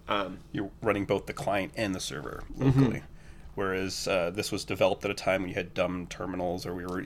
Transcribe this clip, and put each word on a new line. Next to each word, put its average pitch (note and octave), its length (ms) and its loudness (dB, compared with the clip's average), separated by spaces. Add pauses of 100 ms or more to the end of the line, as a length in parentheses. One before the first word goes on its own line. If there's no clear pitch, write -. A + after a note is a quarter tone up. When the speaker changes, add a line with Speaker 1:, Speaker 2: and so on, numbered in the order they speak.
Speaker 1:
Um, G2 300 0 (140)
Speaker 2:
You're G2+ 180 -2 (120)
running G2+ 220 4
both G2 220 2
the G#2+ 60 -4
client F#2+ 440 0
and G#2 180 0
the F2+ 60 -4
server C2+ 440 -6 (120)
Speaker 1:
Mm-hmm. C3+ 240 6
Speaker 2:
locally. A#2+ 220 4 (540)
Whereas, F#2+ 500 -2
uh, F2 240 4
this G2+ 220 -2
was G2 120 -2
developed - 420 4
at G2+ 40 2
a G2 40 -2
time F#2+ 260 2
when F#2 80 -2
you F2 60 -6
had F2+ 180 -4
dumb F2+ 360 0
terminals, F2+ 580 -4
or F2+ 80 -4
we F2+ 100 -6
were F2+ 220 -4